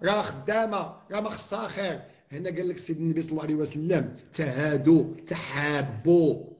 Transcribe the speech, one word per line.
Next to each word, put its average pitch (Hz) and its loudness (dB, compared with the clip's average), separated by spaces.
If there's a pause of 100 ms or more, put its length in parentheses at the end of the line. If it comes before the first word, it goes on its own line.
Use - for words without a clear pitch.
راه 208 4
خدامة، 208 -2 (160)
راه 208 -2
ما 208 -6
خصها 214 -8
خير". 185 -4 (300)
هنا 139 -6
قال 175 -4
لك 165 -6
سيدنا 160 -6
النبي 160 0
صلى 160 -8
الله 156 -2
عليه 151 0
وسلم: 151 0 (180)
"تهادوا 147 4 (240)
تحابوا". 147 2 (160)